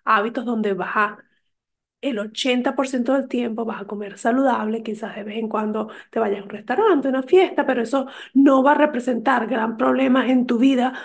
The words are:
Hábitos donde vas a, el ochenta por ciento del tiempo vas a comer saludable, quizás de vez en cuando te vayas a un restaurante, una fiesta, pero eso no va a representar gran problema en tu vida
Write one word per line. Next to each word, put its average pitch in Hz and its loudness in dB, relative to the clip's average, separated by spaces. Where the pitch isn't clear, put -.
Hábitos 220 0
donde 220 -2
vas 180 -6
a, 208 0
el 240 -4
ochenta 247 -2
por 269 0
ciento 262 0
del 269 -2
tiempo 233 -4
vas 214 -8
a 196 -12
comer 202 -10
saludable, 226 0
quizás 214 -10
de 208 -10
vez 214 -10
en 226 -4
cuando 214 -4
te 226 -4
vayas 202 -2
a 196 -14
un - -16
restaurante, 277 0
una 262 0
fiesta, 359 4
pero 247 0
eso 269 -2
no 269 6
va 285 6
a - 4
representar 247 0
gran 226 -4
problema 254 2
en 247 2
tu 247 0
vida 254 2